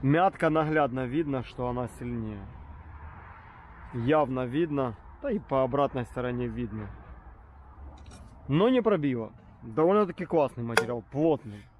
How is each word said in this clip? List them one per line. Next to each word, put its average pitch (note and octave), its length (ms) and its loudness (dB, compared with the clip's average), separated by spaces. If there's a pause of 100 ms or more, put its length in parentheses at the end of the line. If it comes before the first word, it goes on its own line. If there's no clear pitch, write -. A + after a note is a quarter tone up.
Мятка E3 480 4
наглядно D3+ 560 2
видно, C3+ 360 -2
что B2 240 -6
она B2 200 -2 (120)
сильнее. A2 460 -6 (1500)
Явно B2+ 520 2
видно. C#3 500 0 (280)
Да C#4+ 80 -2
и G#3 80 -2
по C3+ 240 2
обратной C3 420 0
стороне B2 400 -4
видно. A2 420 -6 (1600)
Но E3+ 220 6
не B3+ 120 4
пробило. C#3+ 500 2 (320)
Довольно-таки E3+ 600 2
классный C#3 380 2
материал, A#2 480 -2
плотный. C3 540 0 (140)